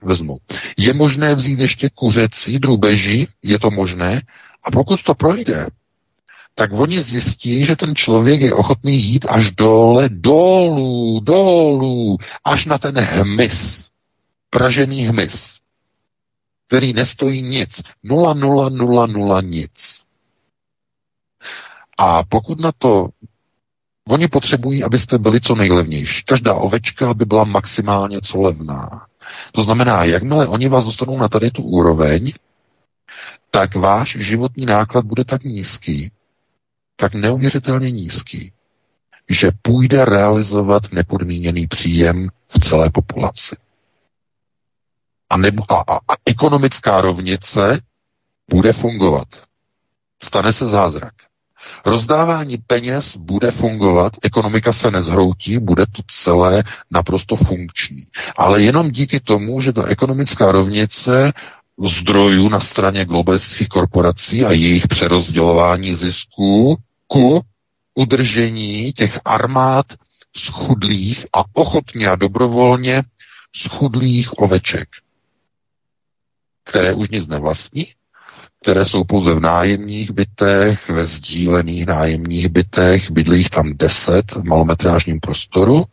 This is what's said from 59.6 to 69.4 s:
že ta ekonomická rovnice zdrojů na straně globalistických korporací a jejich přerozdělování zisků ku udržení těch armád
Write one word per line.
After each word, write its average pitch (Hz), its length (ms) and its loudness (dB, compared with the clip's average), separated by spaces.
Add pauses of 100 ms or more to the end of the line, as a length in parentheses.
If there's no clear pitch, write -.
že 131 120 0
ta - 120 -2
ekonomická 131 640 0
rovnice 104 840 0 (440)
zdrojů 95 720 2
na 104 100 0
straně 98 460 -2
globalistických 87 640 -2
korporací 92 760 0
a 104 60 2
jejich 85 360 2
přerozdělování 87 1080 2
zisků 98 840 0 (300)
ku 139 340 4 (540)
udržení 113 1000 0
těch - 320 -2
armád 131 600 0 (520)